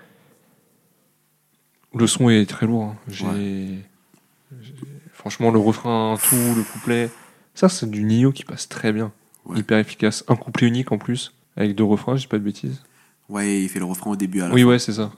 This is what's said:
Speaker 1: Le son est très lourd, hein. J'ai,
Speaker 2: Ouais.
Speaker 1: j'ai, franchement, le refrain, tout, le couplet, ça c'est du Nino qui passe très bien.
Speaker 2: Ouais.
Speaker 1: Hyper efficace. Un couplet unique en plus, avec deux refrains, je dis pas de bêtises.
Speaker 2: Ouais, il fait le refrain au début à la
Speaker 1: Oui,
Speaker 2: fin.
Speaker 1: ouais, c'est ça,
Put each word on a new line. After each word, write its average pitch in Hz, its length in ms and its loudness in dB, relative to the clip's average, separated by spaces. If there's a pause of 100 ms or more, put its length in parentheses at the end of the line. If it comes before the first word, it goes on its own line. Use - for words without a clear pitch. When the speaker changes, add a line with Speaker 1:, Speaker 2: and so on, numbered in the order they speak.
(1900)
Speaker 1:
Le 113 120 4
son 123 220 2
est 107 200 6
très - 180 -4
lourd, 113 180 0
hein. 107 120 -10 (120)
J'ai, 98 180 -10
Speaker 2:
Ouais. 98 520 -6 (840)
Speaker 1:
j'ai, 113 140 -20 (380)
franchement, - 380 0
le 113 80 6
refrain, 110 580 2 (120)
tout, 127 60 2 (220)
le 110 60 0
couplet, 117 480 -2 (440)
ça 190 140 4
c'est 123 200 -2
du 104 140 -4
Nino 117 300 4
qui - 120 -10
passe - 240 -12
très - 240 -4
bien. 107 200 -4 (340)
Speaker 2:
Ouais. 92 140 -4
Speaker 1:
Hyper 107 180 2
efficace. - 500 -2
Un 123 80 4
couplet - 300 -2
unique 123 240 0
en 107 80 -2
plus, - 340 -6 (240)
avec 104 200 -2
deux 110 80 4
refrains, 104 320 0
je 131 60 -4
dis - 40 -12
pas 107 120 -2
de 104 60 -4
bêtises. 117 380 -8 (460)
Speaker 2:
Ouais, 101 340 -2
il 92 60 -2
fait 92 100 -6
le 92 60 -4
refrain 92 260 -6
au 101 60 -2
début 98 260 -2
à 87 60 -2
la 95 60 0
Speaker 1:
Oui, 127 80 8
Speaker 2:
fin. 123 60 8
Speaker 1:
ouais, 123 100 6
c'est 113 160 -4
ça, 107 240 -6